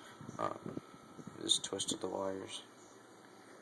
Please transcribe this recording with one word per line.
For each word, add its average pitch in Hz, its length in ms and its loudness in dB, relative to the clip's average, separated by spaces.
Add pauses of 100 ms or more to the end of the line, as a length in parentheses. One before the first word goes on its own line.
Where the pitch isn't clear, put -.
(380)
Um, - 420 2 (600)
just - 240 6
twisted - 360 2
the 95 60 2
wires. 95 560 2 (1000)